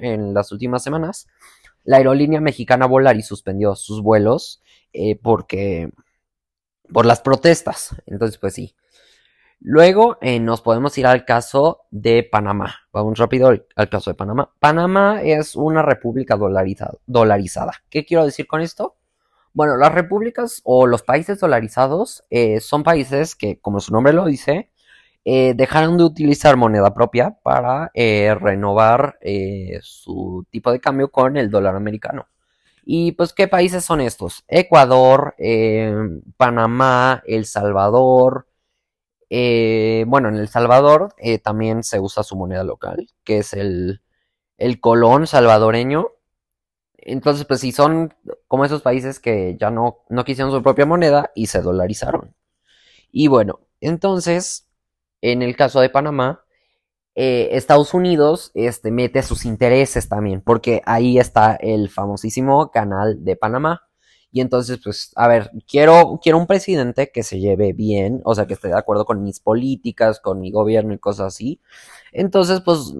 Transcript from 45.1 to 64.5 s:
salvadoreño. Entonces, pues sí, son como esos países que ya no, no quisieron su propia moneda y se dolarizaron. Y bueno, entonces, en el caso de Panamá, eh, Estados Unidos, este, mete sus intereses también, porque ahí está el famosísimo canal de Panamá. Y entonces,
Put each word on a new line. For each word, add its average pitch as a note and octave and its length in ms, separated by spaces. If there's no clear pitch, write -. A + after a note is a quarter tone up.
salvadoreño. A#2+ 840
Entonces, C#3+ 460
pues B2+ 160
sí, B2+ 120
son D#3+ 420
como C#3 180
esos C#3+ 180
países C3 360
que F#2+ 400
ya G#2+ 120
no, A#2 380
no A#2+ 160
quisieron C3+ 280
su C3 100
propia C3+ 240
moneda D#3 480
y A2 120
se F#2 160
dolarizaron. F#2 720
Y D3+ 160
bueno, A2+ 340
entonces, F3 880
en B2 220
el B2 140
caso C3+ 240
de C3 100
Panamá, C#3 540
eh, B2 380
Estados D3 420
Unidos, F3 600
este, A2+ 360
mete B2 320
sus - 220
intereses B2+ 640
también, G2+ 320
porque A#2 440
ahí B2 340
está A2 380
el G#2+ 340
famosísimo C3 800
canal G2+ 540
de F#2 120
Panamá. C#3+ 460
Y B2+ 80
entonces, B2 420